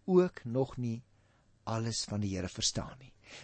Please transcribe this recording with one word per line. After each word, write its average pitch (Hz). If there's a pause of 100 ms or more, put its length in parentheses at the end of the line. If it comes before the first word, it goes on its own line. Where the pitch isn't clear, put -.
ook 180
nog 127
nie 120 (600)
alles 113
van 104
die 98
Here 92
verstaan -
nie. - (300)